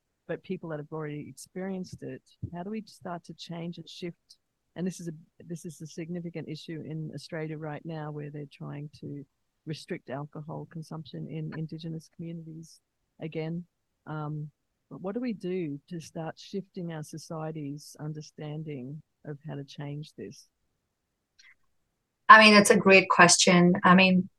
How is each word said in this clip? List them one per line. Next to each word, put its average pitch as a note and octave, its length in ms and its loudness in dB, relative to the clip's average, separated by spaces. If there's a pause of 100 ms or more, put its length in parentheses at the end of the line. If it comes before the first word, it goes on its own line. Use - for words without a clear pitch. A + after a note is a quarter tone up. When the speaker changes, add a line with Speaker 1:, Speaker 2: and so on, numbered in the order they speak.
(280)
Speaker 1:
but D#3+ 140 -8
people F3+ 260 -8
that D3+ 100 -6
have D3 140 -12
already D3+ 360 -8
experienced F#3 720 -10
it, C3+ 200 -12 (320)
how F3 80 -10
do G3 80 -10
we A3 160 -8
start - 380 -12
to E3 100 -18
change E3+ 440 -10
and E3 100 -18
shift? - 480 -14 (400)
And E3+ 100 -4
this F3 140 -6
is E3+ 80 -10
a, E3 40 -10 (320)
this E3 200 -12
is E3+ 160 -14
a D#3+ 60 -14
significant E3+ 640 -10
issue D#3 380 -10
in D#3 280 -8
Australia D#3 440 -8
right D3+ 260 -10
now, D#3 260 -8
where D3 200 -10
they're D3 220 -12
trying D3 360 -12 (120)
to C#3+ 240 -12 (420)
restrict - 440 -12
alcohol D3+ 600 -10
consumption D#3+ 580 -12
in D#3 300 -8
Indigenous D#3+ 560 -10
communities E3 680 -14 (400)
again. E3 440 -6 (420)
Um, D3+ 440 -8 (400)
but C#3+ 100 -16
what F#3+ 140 -8
do A#3+ 60 -4
we B3 120 -4
do F3 560 -6
to E3+ 120 -10
start D#3+ 380 -10
shifting F#3 540 -10
our D#3 100 -8
society's D#3 960 -10
understanding D3+ 1040 -10 (220)
of D3 220 -12
how D3 80 -10
to C#3 100 -10
change D3 540 -12
this? - 280 -16 (1800)
Speaker 2:
I A3 140 12
mean, G#3+ 120 10
that's G3+ 160 8
a G#3+ 60 8
great F#3+ 320 8
question. F3 680 8 (100)
I F#3 100 10
mean, F#3 340 6 (100)